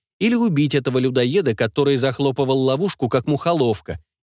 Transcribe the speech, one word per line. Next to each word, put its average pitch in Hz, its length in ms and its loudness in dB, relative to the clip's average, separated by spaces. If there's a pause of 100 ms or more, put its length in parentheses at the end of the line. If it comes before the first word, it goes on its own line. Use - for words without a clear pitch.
(200)
или 226 160 2
убить 151 400 0
этого 127 220 -2
людоеда, 127 580 0
который 139 400 0
захлопывал 135 640 0
ловушку, 131 500 0
как 127 180 0
мухоловка, 135 720 -2 (240)